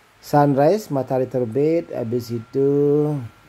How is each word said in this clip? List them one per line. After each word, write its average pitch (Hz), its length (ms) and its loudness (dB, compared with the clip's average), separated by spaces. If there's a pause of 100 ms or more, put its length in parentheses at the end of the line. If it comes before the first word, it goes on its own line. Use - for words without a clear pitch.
(160)
Sunrise, 147 760 2
matahari 131 400 -2
terbit, 139 640 -2
habis 120 400 -4
itu 135 340 -2 (800)